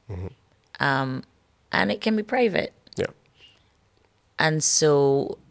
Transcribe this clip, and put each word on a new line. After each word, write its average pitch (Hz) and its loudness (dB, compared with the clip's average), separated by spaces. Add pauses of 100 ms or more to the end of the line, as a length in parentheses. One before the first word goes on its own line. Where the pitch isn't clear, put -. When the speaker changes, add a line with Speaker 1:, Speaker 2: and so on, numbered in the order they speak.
(100)
Speaker 1:
Mm-hmm. - -10
Speaker 2:
Um, 135 -2 (500)
and 196 0
it 208 -6
can 220 -2
be 214 -2
private. 233 -2 (240)
Speaker 1:
Yeah. - -4 (1300)
Speaker 2:
And 156 0
so 143 2 (120)